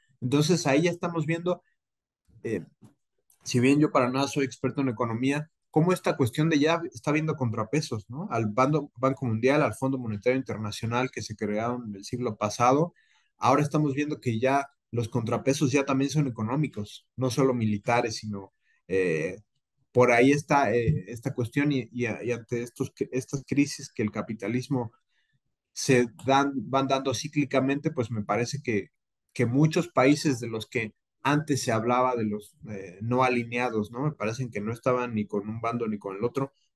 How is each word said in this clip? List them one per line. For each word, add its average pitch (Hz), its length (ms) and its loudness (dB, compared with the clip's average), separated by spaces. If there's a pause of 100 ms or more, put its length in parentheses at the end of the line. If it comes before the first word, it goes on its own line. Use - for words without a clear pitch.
(200)
Entonces, 151 460 2
ahí 143 160 4
ya 175 80 2
estamos 170 360 -4
viendo, 170 360 -2 (800)
eh, 104 220 -4 (800)
si - 160 0
bien 139 200 4
yo 151 120 4
para 127 180 2
nada 135 180 0
soy 147 160 -2
experto 131 380 -4
en 131 80 0
economía, 123 600 -2 (200)
cómo 165 220 4
esta 175 240 0
cuestión 151 340 2
de 156 80 4
ya 160 240 2 (100)
está - 180 -4
habiendo 156 260 0
contrapesos, 113 760 -4
¿no? 160 200 -8
Al 117 160 0
bando-, 135 500 0
Banco 131 300 0
Mundial, 123 360 2
al 117 120 0
Fondo 135 240 -2
Monetario 120 400 -2
Internacional 113 720 -4
que 117 120 -10
se 104 140 -10
crearon 113 520 -4
en 104 80 -10
el 98 80 -14
siglo 120 320 -6
pasado, 127 580 2 (440)
ahora 131 240 4
estamos 147 320 0
viendo 147 260 -4
que 117 200 0
ya 135 280 2 (220)
los 117 180 -2
contrapesos 127 640 0
ya 139 120 2
también 139 260 0
son 147 180 2
económicos, 117 800 -4 (100)
no 127 140 -2
solo 131 240 4
militares, 113 600 0
sino, 98 380 -10 (340)
eh, 90 500 0 (540)
por 123 200 6
ahí 127 200 6
está, 139 420 2
eh, 120 340 0
esta 120 260 -8
cuestión 143 380 0
y, 131 200 -2
y, 120 140 -2
y 107 260 -4
ante 117 300 -6
estos, 120 300 -8 (200)
estas 131 340 -6
crisis - 460 -2
que - 100 -6
el 107 80 -2
capitalismo 113 840 -4 (800)
se 123 340 4 (200)
dan, 139 300 4
van 131 320 0
dando 135 260 0
cíclicamente, 139 760 0
pues 123 200 -2
me 110 140 -4
parece 117 380 -2
que, 107 260 -2 (440)
que 123 140 0
muchos 156 420 2
países 135 520 4
de 120 80 -8
los 110 180 -8
que - 280 -6 (280)
antes 147 400 2
se 123 100 0
hablaba 123 440 2
de 113 80 -2
los, 104 320 -6 (140)
eh, 95 320 -14
no 123 220 2
alineados, 120 640 -2
¿no? 123 140 -6
Me 151 80 -2
parecen 113 380 -6
que 104 100 -8
no 107 120 -4
estaban 123 420 0
ni 104 120 -2
con 104 220 -4
un 113 120 -8
bando 117 260 -4
ni 107 120 -4
con 98 180 -8
el 104 80 -4
otro, 135 280 -4 (240)